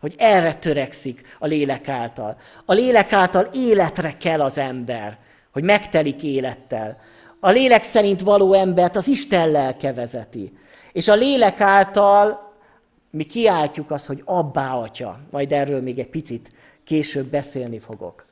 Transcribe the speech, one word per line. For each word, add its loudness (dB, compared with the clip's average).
hogy -10
erre 4
törekszik -6
a -6
lélek -2
által. -8
A 0
lélek 4
által 2
életre 0
kell -2
az 0
ember, -8
hogy -6
megtelik 0
élettel. -8
A 2
lélek 4
szerint 2
való 4
embert 2
az -2
Isten 0
lelke -2
vezeti. -10
És -2
a 8
lélek 2
által 4
mi -8
kiáltjuk -2
azt, -6
hogy -10
Abbá, -4
Atya. -10
Majd -4
erről -2
még -8
egy -8
picit -12
később -4
beszélni -8
fogok. -18